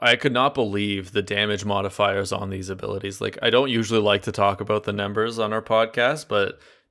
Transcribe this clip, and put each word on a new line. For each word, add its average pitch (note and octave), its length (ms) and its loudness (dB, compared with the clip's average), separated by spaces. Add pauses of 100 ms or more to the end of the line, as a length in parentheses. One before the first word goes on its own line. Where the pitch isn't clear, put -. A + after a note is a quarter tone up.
I A#2+ 160 4
could C3 160 0
not C3 220 2
believe G2+ 580 -2
the G#2 100 0
damage G2+ 420 0
modifiers G2 680 0
on G2 180 -4
these F#2+ 180 -6
abilities. G2 520 -6
Like, G#2 200 -4
I A#2 80 0
don't B2+ 220 4
usually A2+ 300 0
like G#2 220 4
to G#2 100 -4
talk G2+ 280 0
about G#2 240 -2
the G#2 80 -4
numbers G#2 460 -2
on G#2+ 160 -2
our A2 80 -2
podcast, A#2+ 680 0
but G2+ 300 0 (320)